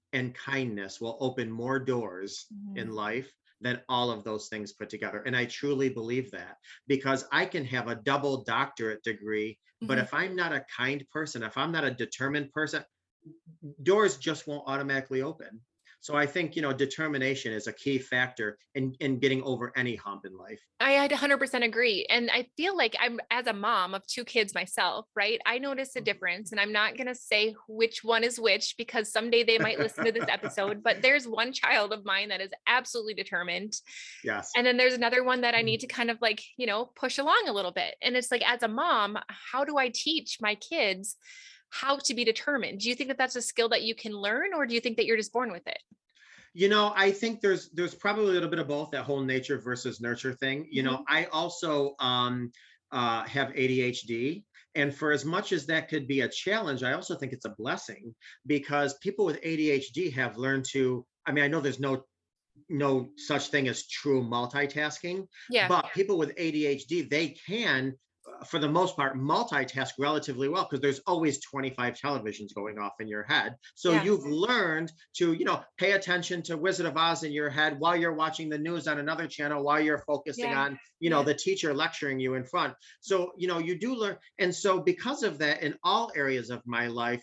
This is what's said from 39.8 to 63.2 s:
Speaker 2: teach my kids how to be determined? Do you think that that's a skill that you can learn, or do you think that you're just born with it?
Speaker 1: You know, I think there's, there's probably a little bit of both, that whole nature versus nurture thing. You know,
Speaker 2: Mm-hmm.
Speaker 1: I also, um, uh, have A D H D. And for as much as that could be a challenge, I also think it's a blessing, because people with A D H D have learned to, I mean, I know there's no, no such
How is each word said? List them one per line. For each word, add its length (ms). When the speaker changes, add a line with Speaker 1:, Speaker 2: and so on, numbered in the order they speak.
Speaker 2:
teach 500
my 140
kids 640
how 260
to 160
be 100
determined? 560
Do 80
you 80
think 140
that 80
that's 180
a 60
skill 260
that 140
you 120
can 180
learn, 420
or 120
do 80
you 60
think 160
that 100
you're 100
just 160
born 200
with 160
it? 100
Speaker 1:
You 160
know, 280
I 160
think 280
there's, 300
there's 240
probably 300
a 80
little 160
bit 100
of 80
both, 240
that 140
whole 160
nature 360
versus 440
nurture 320
thing. 360
You 140
know, 140
Speaker 2:
Mm-hmm. 180
Speaker 1:
I 120
also, 760
um, 500
uh, 380
have 260
A 140
D 140
H 200
D. 420
And 180
for 200
as 120
much 280
as 140
that 220
could 200
be 140
a 60
challenge, 540
I 120
also 200
think 180
it's 120
a 120
blessing, 600
because 500
people 260
with 160
A 160
D 140
H 220
D 180
have 280
learned 340
to, 340
I 60
mean, 140
I 20
know 140
there's 180
no, 260
no 480
such 340